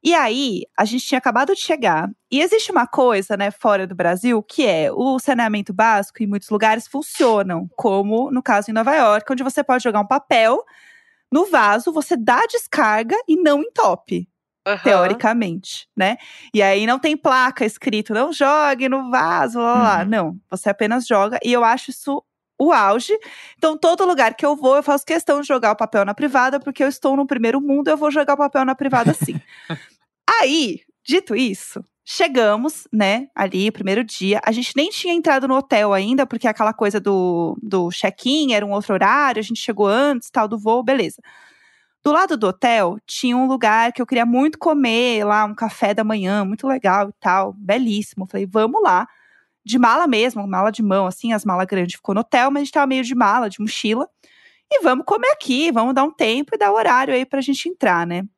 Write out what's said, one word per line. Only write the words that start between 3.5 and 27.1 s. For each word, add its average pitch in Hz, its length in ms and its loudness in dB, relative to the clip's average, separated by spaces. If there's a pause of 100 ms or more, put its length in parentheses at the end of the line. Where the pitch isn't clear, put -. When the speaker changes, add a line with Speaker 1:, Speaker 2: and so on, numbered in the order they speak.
Speaker 1:
do 180 80 -12
Brasil, 185 480 0
que - 240 -2
é 196 240 2
o 262 260 -2
saneamento 220 560 -2
básico 214 480 0
em 214 60 -2
muitos 202 220 -6
lugares 220 380 0
funcionam, 202 880 0
como 202 540 0
no 254 140 -2
caso 208 260 0
em 220 40 -6
Nova 226 200 0
York, 220 380 2
onde 254 100 -4
você 269 220 -4
pode 254 200 0
jogar 208 180 0
um 202 60 0
papel 262 560 2 (680)
no 339 160 2
vaso, 240 440 2
você 320 240 -2
dá 240 320 2
descarga 233 680 0 (120)
e 311 80 4
não 302 280 2
entope, 180 680 -2 (380)
Speaker 2:
Aham. 202 160 -2
Speaker 1:
teoricamente, 196 1120 0
né? 202 220 0 (340)
E 208 100 2
aí 196 260 2
não 247 100 2
tem 302 180 0
placa 262 500 0
escrito, 214 500 -4
"Não 285 180 0
jogue 277 560 2
no 262 220 -4
vaso", 180 480 0
lá, 233 140 0
lá, 247 60 4 (180)
lá. - 60 0
Speaker 3:
Uhum. 196 60 -4
Speaker 1:
Não, 180 260 -2 (140)
você 190 220 -4
apenas 226 340 -2
joga, 214 380 0
e 240 100 0
eu 240 100 2
acho 240 280 0
isso - 320 -6 (360)
o 294 120 4
auge. 254 420 2 (460)
Então, 311 180 0
todo 349 280 2
lugar 269 280 2
que - 100 -8
eu 294 120 2
vou, 269 220 2
eu 294 40 2
faço 285 240 0
questão 311 360 0
de 285 60 -10
jogar 233 240 0
o 214 40 0
papel 214 280 0
na 202 120 -4
privada, 262 440 0
porque 269 240 -4
eu 269 40 2
estou 277 280 -2